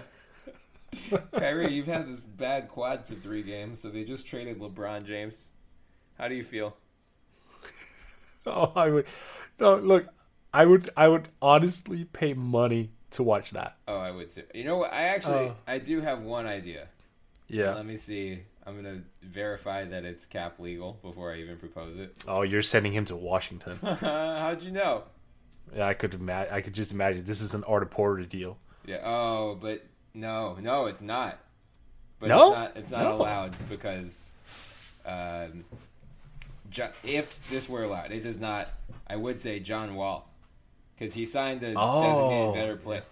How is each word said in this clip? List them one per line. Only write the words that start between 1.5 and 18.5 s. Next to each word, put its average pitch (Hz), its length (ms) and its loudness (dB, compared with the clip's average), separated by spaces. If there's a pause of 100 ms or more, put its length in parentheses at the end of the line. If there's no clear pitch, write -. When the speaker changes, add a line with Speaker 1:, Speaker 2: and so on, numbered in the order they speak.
Speaker 1:
you've 143 140 -4
had 160 240 -4
this 113 140 -14
bad 123 420 -4
quad 127 380 -6
for 113 80 -14
three 104 300 -8
games, 104 360 -10
so 110 100 -12
they 107 140 -8
just 131 240 -12
traded 120 320 -10
LeBron 104 460 -8
James. 104 460 -10 (680)
How 123 100 -6
do 127 80 -6
you 120 80 -8
feel?" 107 320 -6 (880)
Speaker 2:
<laughs> - 20 -16 (800)
Oh, - 300 2
I 165 140 6
would. 147 160 4 (540)
No, 202 160 10
look, 190 320 8 (460)
I 151 120 12
would, 180 320 10
I 156 100 10
would 160 200 6 (140)
honestly 170 640 6
pay 143 280 -2
money 120 580 2 (200)
to - 120 -2
watch 104 280 2
that. - 260 -8 (100)
Speaker 1:
Oh, 101 100 -2
I 92 140 -6
would 87 220 -12
too. - 100 -16 (100)
You 117 100 -8
know 165 140 0
what? 175 160 0
I 151 160 0
actually, 143 400 0
Speaker 2:
Oh. 117 60 -10 (120)
Speaker 1:
I 131 120 -2
do 160 220 -2
have 135 200 -2
one 113 260 -6
idea. 87 400 -8 (600)
Speaker 2:
Yeah. 101 280 0
Speaker 1:
Let 107 100 -8
me 110 120 -10
see. 98 420 -8 (260)